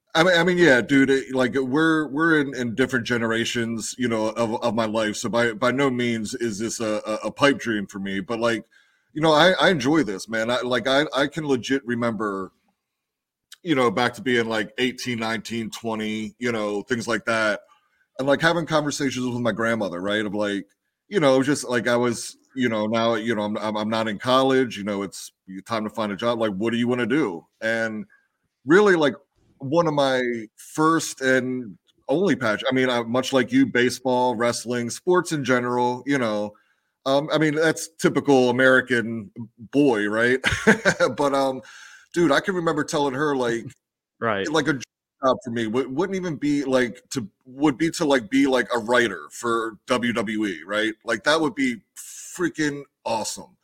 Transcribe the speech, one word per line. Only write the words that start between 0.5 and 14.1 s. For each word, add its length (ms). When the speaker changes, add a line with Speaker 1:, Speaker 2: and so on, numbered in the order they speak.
Speaker 1:
yeah, 260
dude, 280
it, 240
like, 220
we're, 520
we're 320
in, 140
in 220
different 300
generations, 920
you 80
know, 220
of, 340
of 140
my 100
life, 300
so 120
by, 260
by 180
no 180
means 440
is 260
this 180
a, 260
a, 100
a 80
pipe 260
dream 300
for 100
me, 220
but, 180
like, 260
you 60
know, 120
I, 200
I 180
enjoy 340
this, 240
man. 200
I, 120
like, 260
I, 260
I 140
can 220
legit 360
remember, 680
you 100
know, 160
back 240